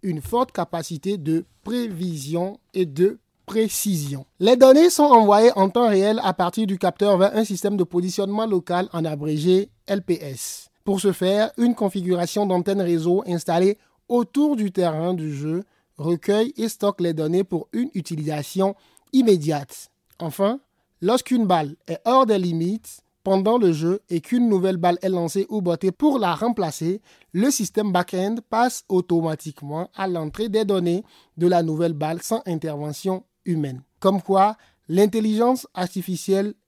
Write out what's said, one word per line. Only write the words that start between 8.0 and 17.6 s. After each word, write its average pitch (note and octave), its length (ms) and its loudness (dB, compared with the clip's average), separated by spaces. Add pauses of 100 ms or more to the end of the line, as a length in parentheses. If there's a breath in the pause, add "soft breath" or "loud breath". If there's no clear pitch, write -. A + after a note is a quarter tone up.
local F3+ 480 -2
en E3 100 -4
abrégé D#3 680 0 (160)
L G3 160 -4
P E3+ 180 -2
S. - 480 -14 (140)
Pour G3 160 -2
ce G3 120 2
faire, G3+ 460 0
une A#3+ 160 2
configuration F#3 720 -2
d'antenne G3 360 0
réseau F3 440 0
installée F3+ 540 0 (280)
autour C4+ 480 0
du G#3 160 -2
terrain F3 440 -2
du D#3 180 -6
jeu D#3 300 -6 (340)
recueille G3+ 580 -2
et A3 140 -4
stocke G3+ 320 -4
les E3+ 120 0
données D#3+ 300 0
pour F3 300 -6